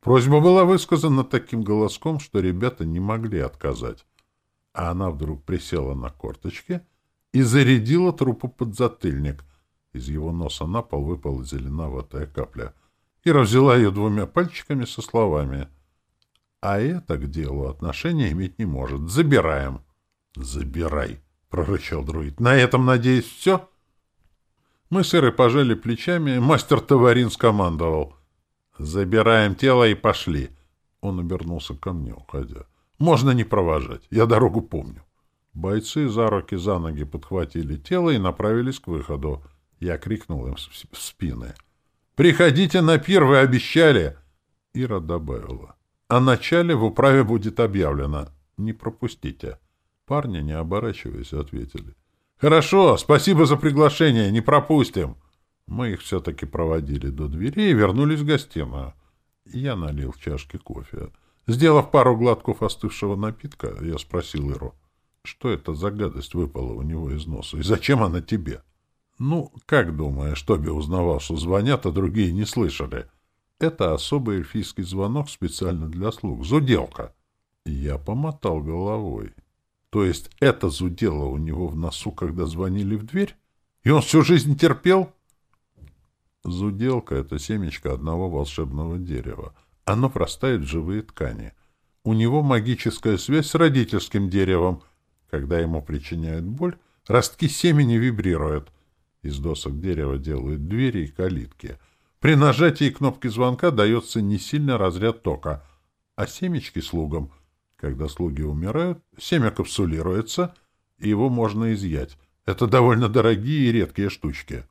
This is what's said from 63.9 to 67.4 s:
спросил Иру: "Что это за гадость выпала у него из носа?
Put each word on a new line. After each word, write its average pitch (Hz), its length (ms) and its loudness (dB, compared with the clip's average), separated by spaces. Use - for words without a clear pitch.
спросил 73 540 -6
Иру: - 240 -10
"Что - 260 -8
это 82 240 -4
за 87 180 -4
гадость 92 440 -6
выпала 65 380 -4
у 58 80 -8
него 78 300 -6
из 76 140 -6
носа? 78 320 -10